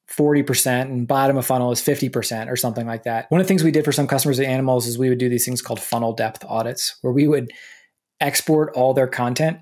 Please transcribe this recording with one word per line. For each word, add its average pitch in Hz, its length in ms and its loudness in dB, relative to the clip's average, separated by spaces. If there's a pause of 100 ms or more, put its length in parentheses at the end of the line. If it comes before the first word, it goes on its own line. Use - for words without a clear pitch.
forty 147 380 2
percent 131 460 0
and 123 180 -4
bottom 139 280 2
of 131 80 0
funnel 123 280 2
is 117 80 -2
fifty 139 280 0
percent 113 400 -4
or 127 60 -6
something 117 320 -2
like 117 160 -8
that. 117 280 -4
One 165 100 4
of 185 60 2
the - 20 -6
things 185 160 4
we 160 80 4
did 151 120 2
for 151 60 0
some 139 160 2
customers 139 320 0
at 135 80 0
Animalz 131 400 2
is 117 100 -4
we 131 120 2
would 123 100 2
do 123 100 0
these 120 160 0
things 123 160 -4
called 113 200 -8
funnel 117 320 -2
depth 110 320 -4
audits, 117 560 -4
where 131 120 -2
we 147 140 4
would 139 240 0 (720)
export 151 560 0
all 131 180 4
their 131 140 2
content 127 540 -2